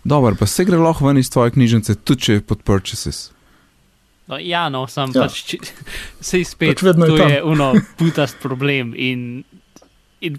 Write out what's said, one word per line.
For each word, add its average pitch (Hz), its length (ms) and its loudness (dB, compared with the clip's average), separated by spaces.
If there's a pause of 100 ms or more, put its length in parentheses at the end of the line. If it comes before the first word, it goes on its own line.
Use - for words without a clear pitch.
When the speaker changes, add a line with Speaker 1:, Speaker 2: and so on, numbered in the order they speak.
Speaker 1:
Dobro, 131 320 2
pa 101 120 -2
saj 185 200 0
gre 185 120 2
lahko 165 280 2
ven 139 120 4
iz 131 120 2
tvoje 123 220 2
knjižnice, 113 460 2
tudi - 240 0
če 117 120 0
je 104 100 2
pod - 200 -4
purchases. - 680 -4 (1000)
Speaker 2:
No, 131 80 -10
ja, 170 300 -4
no, 131 180 -6
sam 135 260 -4
Speaker 3:
Ja. 127 120 0
Speaker 2:
pač, 139 120 -2 (100)
če, - 120 -8 (340)
<laughs> - 320 -16
sej 180 220 -2
spet, - 280 -2
Speaker 3:
Pač 135 120 -4
vedno 170 200 6
je - 20 6
Speaker 2:
to 156 120 4
Speaker 3:
tam. 165 100 4
Speaker 2:
je, 143 120 2
ono, 139 280 0 (160)
Speaker 3:
<laughs> - 100 -20
Speaker 2:
putast 160 440 -2
problem 131 540 -4
in, 123 520 -6 (800)
in 160 160 -8